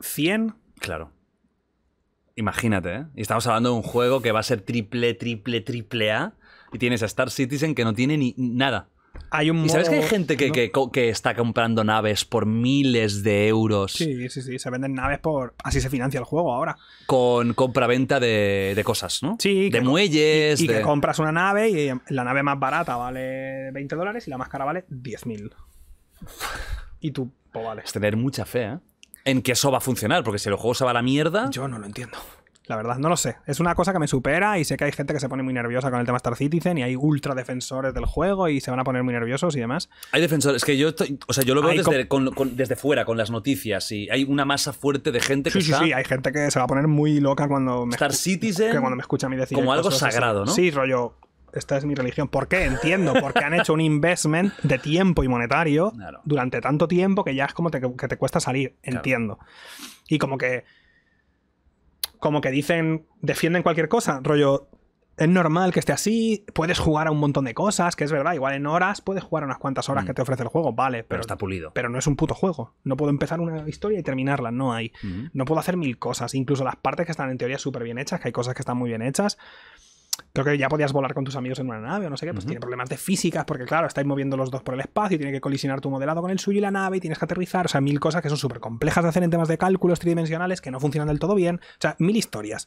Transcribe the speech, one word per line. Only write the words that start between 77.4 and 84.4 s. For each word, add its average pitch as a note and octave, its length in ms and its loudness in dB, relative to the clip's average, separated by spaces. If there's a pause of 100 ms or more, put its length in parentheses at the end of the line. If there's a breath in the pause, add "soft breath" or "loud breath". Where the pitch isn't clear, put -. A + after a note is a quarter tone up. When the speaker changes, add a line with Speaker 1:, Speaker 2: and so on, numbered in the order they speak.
Speaker 1:
súper B2+ 240 -6
bien A#2 160 -8
hechas, D3 220 -6
que - 80 -6
hay A#2 40 -4
cosas B2 220 -4
que - 80 -8
están B2 160 -4
muy B2 100 -2
bien A2+ 140 -4
hechas, G3 340 -2 (1000 loud breath)
creo C#3 120 0
que D3 100 2
ya C3+ 140 0
podías D3 240 0
volar C3+ 180 0
con C#3 120 -4
tus C3+ 120 -8
amigos B2+ 220 -6
en C3 100 -6
una A2+ 100 -6
nave E3+ 280 -4
o D3+ 40 -6
no C#3 60 -6
sé - 80 -10
qué, D#3+ 80 -6
pues F#2+ 120 -6
Speaker 2:
Ujú. C#3 80 -6
Speaker 1:
tiene - 80 -6
problemas B2 280 -6
de C3+ 80 -6
físicas, E3 480 -2
porque B2 220 -6
claro, D3+ 200 2
estáis C#3+ 200 -2
moviendo C#3 320 0
los C3 120 -2